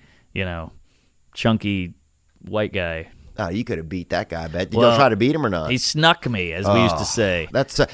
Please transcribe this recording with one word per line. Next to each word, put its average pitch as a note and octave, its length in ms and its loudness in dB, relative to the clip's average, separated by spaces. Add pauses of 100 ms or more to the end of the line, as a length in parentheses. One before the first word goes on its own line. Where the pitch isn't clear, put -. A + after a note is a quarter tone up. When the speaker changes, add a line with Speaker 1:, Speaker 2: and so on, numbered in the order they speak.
(340)
Speaker 1:
you F#2+ 100 -4
know, E2+ 280 -8 (640)
chunky G2+ 600 -2 (480)
white G#2+ 320 -4
guy. E2+ 340 -6 (320)
Speaker 2:
Oh, G2 100 -4
you B2 140 -4
could F#2+ 160 -6
have D#2+ 100 -12
beat F2+ 220 -8
that F2 180 -4
guy, E2 140 -8
I E2 40 -8
bet. F2 220 -4
Did A2 80 -2
Speaker 1:
Well, A#2+ 120 8
Speaker 2:
y'all A#2 80 4
try C3 120 6
to A2 60 2
beat B2 180 2
him D#3 100 -2
or A2+ 60 0
not? E2+ 220 -2
Speaker 1:
he B2+ 80 0
snuck D#3 500 0
me, F2+ 240 -4
as G2 140 -2
we G2 160 6
used E2+ 140 2
to D2 40 -2
Speaker 2:
Oh, - 40 -2
Speaker 1:
say. F2+ 460 0
Speaker 2:
that's, - 280 -2
uh, C3+ 140 4